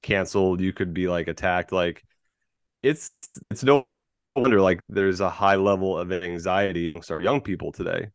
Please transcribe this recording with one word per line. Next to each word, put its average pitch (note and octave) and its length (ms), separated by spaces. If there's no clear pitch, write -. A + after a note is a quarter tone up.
canceled, F#2 580
you F#2+ 120
could F2+ 220
be, F2+ 140
like, F2 180
attacked. F2+ 460
Like, F2 320
it's, D3 280
it's - 140
no C3+ 200
wonder, B2 240
like, F#2 280
there's G2 320
a F#2 100
high G2 260
level F#2+ 420
of F2 140
anxiety F2 760
amongst - 200
our D#2+ 100
young A#2+ 200
people E2 320
today. E2+ 420